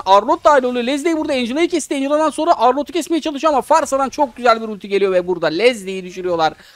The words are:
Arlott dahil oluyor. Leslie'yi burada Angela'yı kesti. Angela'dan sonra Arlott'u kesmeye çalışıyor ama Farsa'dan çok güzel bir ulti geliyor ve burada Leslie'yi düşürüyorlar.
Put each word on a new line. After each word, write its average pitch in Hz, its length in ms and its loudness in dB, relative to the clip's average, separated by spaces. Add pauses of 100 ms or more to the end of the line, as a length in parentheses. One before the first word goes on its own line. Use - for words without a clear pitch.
Arlott 214 380 4
dahil 294 200 6
oluyor. 247 220 -2
Leslie'yi 294 320 -2
burada 302 160 -4
Angela'yı 262 360 0
kesti. 311 260 -4
Angela'dan 294 340 0
sonra 320 300 0
Arlott'u 254 340 0
kesmeye 320 280 -2
çalışıyor 302 320 -2
ama 254 80 2
Farsa'dan 269 480 0
çok 277 260 -4
güzel 233 260 2
bir 226 60 -6
ulti 208 220 -10
geliyor 196 220 0
ve 180 160 0
burada 170 200 -2
Leslie'yi 190 560 0
düşürüyorlar. 175 500 -2 (220)